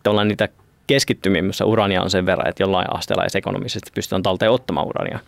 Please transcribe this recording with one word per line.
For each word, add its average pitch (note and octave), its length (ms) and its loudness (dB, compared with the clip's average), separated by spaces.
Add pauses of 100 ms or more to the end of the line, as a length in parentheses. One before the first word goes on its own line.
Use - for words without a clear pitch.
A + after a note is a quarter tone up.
tavallaan G#2 260 4
niitä G2+ 200 0 (380)
keskittymiä, G2 560 2
missä G2 220 -2
uraania G2+ 380 2
on F#2 80 -2
sen F#2 160 0
verran, F2+ 220 0
että - 140 -2
jollain F#2+ 340 0
asteella F#2+ 260 -2
edes F2+ 140 -2
ekonomisesti G2 580 -6
pystytään F#2+ 280 -2
talteen F#2+ 300 2
ottamaan A#2+ 340 -2
uraania, - 420 -6